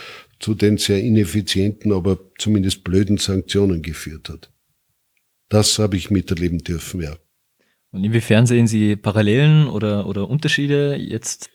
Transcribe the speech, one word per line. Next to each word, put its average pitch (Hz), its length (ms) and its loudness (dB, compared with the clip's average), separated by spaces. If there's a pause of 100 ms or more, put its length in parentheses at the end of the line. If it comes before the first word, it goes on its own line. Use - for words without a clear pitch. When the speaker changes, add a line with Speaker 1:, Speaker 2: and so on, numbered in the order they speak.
(400)
Speaker 1:
zu 110 160 -4
den 104 220 4
sehr 98 260 0
ineffizienten, 104 880 0
aber 92 260 0 (220)
zumindest 98 440 0
blöden 98 340 2
Sanktionen 95 640 0
geführt 78 460 -12
hat. - 200 -18 (960)
Das 107 320 2
habe 101 160 0
ich 90 140 -4
miterleben 87 500 -2
dürfen, 85 420 -8
ja. 76 140 -8 (760)
Speaker 2:
Und 95 120 -6
inwiefern 110 440 2
sehen 120 180 4
Sie 107 300 2
Parallelen 117 720 2
oder, 104 400 -2
oder 98 200 -4
Unterschiede 143 680 -2
jetzt - 600 -10